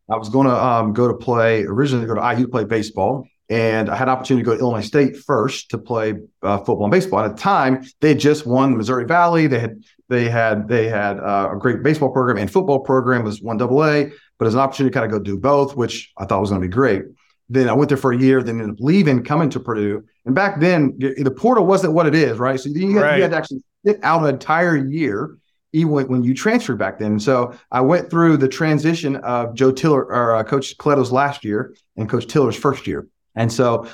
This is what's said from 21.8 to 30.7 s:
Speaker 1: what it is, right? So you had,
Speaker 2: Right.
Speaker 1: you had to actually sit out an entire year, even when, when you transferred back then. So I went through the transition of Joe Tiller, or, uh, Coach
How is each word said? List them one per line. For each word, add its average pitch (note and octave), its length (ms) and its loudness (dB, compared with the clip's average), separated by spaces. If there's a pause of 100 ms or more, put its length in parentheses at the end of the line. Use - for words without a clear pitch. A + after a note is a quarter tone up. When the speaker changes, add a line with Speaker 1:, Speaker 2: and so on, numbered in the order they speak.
Speaker 1:
what E3 140 2
it D3 80 2
is, C3 240 2
right? B2+ 200 0
So C#3 120 -8
you F#3 260 0
had, G#3 60 4
Speaker 2:
Right. D3 140 2
Speaker 1:
you C3+ 60 4
had E3 100 0
to E3 40 0
actually C#3 260 -6 (220)
sit G#3 180 2
out D#3+ 200 2
an D3+ 60 2
entire D#3+ 480 0
year, C3+ 600 -4 (360)
even D#3+ 180 2
when, C#3 180 0
when B2+ 160 0
you B2+ 100 2
transferred G#3+ 440 0
back G2 200 -4
then. G#2+ 200 0
So A#2+ 340 0 (180)
I B2 100 0
went D3+ 300 2
through E3 280 4
the C3+ 100 2
transition D#3 680 -2
of A#2+ 380 -4
Joe C3 180 4
Tiller, C#3 320 2
or, A#2 320 0
uh, A2 80 -2
Coach C3+ 340 -4